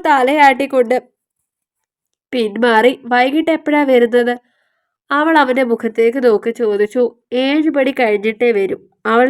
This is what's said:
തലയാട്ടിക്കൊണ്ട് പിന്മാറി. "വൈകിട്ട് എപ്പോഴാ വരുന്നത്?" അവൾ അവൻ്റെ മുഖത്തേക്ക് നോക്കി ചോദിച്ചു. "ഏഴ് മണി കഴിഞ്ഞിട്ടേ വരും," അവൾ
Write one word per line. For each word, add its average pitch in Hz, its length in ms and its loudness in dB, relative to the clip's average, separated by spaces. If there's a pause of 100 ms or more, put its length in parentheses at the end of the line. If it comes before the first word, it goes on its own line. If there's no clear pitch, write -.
തലയാട്ടിക്കൊണ്ട് 269 960 2 (1400)
പിന്മാറി. 226 600 2 (120)
"വൈകിട്ട് 269 460 0
എപ്പോഴാ 302 340 0
വരുന്നത്?" 240 500 2 (760)
അവൾ 302 280 0
അവൻ്റെ 262 260 2
മുഖത്തേക്ക് 233 580 -2
നോക്കി 226 300 0
ചോദിച്ചു. 208 500 -2 (360)
"ഏഴ് 294 320 0
മണി 269 220 0
കഴിഞ്ഞിട്ടേ 220 600 -2
വരും," 196 280 -4 (240)
അവൾ 233 260 2